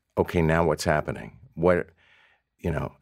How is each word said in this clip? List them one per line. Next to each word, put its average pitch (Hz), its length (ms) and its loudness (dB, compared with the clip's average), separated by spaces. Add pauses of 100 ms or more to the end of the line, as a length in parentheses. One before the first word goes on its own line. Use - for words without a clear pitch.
(180)
"Okay, 90 240 0
now 82 240 4
what's 76 180 0
happening? 76 540 -4 (160)
What, 87 360 0 (680)
you 87 140 -4
know, 69 300 -6